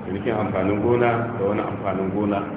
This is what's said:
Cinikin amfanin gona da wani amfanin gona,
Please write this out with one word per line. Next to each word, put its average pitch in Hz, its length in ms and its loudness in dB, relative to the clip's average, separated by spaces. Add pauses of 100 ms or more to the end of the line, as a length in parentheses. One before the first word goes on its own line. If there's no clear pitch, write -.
Cinikin 101 280 -2
amfanin 98 480 0
gona 117 520 2
da - 80 -4
wani 101 200 2
amfanin 95 500 -2
gona, 101 280 2 (180)